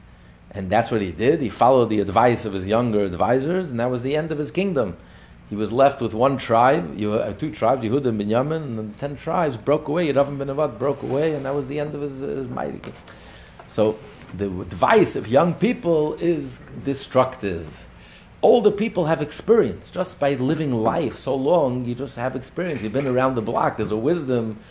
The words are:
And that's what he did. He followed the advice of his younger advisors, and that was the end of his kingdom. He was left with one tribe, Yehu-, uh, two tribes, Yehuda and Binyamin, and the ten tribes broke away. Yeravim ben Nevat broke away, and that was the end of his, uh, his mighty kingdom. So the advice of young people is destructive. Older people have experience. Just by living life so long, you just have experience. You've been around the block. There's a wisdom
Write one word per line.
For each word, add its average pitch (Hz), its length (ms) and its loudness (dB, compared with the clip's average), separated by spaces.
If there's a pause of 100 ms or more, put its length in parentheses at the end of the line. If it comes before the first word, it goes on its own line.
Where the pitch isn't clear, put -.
(500)
And 95 200 -8
that's 113 200 4
what 110 120 0
he 92 80 -4
did. 123 300 2
He 120 100 -2
followed 120 400 6
the 104 100 2
advice 110 440 2
of 104 80 -6
his 92 160 -4
younger 113 320 2
advisors, 131 720 0
and 117 100 -4
that 123 100 0
was 123 120 -2
the 135 140 -2
end 156 140 -2
of 151 80 -4
his 143 120 -6
kingdom. 143 460 -2 (540)
He 101 60 -6
was 104 160 -2
left 135 280 4
with 107 140 -2
one 127 240 2
tribe, 127 580 2
Yehu-, 104 240 0
uh, 107 120 -4
two 151 180 -6
tribes, 123 340 0
Yehuda 127 220 0
and 110 140 0
Binyamin, 131 420 0
and 110 320 -8
the - 40 -20
ten 143 180 -8
tribes 160 400 -2
broke 147 320 0
away. 156 240 0
Yeravim 139 260 2
ben 139 80 -6
Nevat 139 320 -2
broke 135 240 -2
away, 143 320 0
and 135 100 -6
that 135 100 -2
was 139 120 -2
the 147 140 -6
end 147 140 -6
of 143 80 -8
his, 135 200 -8
uh, 143 40 -6
his 135 220 -6
mighty - 300 -6
kingdom. - 240 -16 (640)
So 107 300 0 (380)
the 101 100 -4
advice 101 720 2
of 104 100 -6
young 151 280 4
people 170 600 0
is 151 460 -2 (240)
destructive. 107 800 -2 (720)
Older 208 300 6
people 202 360 -2
have 156 160 0
experience. 165 680 0
Just - 300 -8
by 143 140 0
living 139 380 -2
life 117 460 0
so 135 160 -4
long, 131 500 2
you 120 120 -4
just 135 180 -10
have 123 220 -4
experience. 139 460 -6
You've 104 100 -4
been 135 160 -2
around 131 260 2
the 117 80 -2
block. - 340 0
There's 104 160 -4
a 107 40 0
wisdom 123 640 -2 (120)